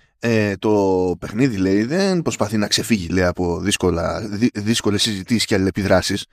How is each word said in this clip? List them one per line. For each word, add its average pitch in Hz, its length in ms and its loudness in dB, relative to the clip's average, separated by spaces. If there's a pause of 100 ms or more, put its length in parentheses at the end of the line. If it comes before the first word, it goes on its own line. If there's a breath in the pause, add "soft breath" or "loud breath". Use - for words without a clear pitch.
(180)
ε, 107 380 0
το 95 640 2
παιχνίδι, 113 380 0
λέει, 95 260 2
δεν 180 400 0
προσπαθεί 107 340 -2
να 104 120 0
ξεφύγει, 101 400 -2
λέει, 90 160 2
από 87 360 -2
δύσκολα, 85 600 0
δυ-, 107 400 -2
δύσκολες 104 420 0
συζητήσεις 104 420 -2
και - 100 -2
αλληλεπιδράσεις. 95 800 0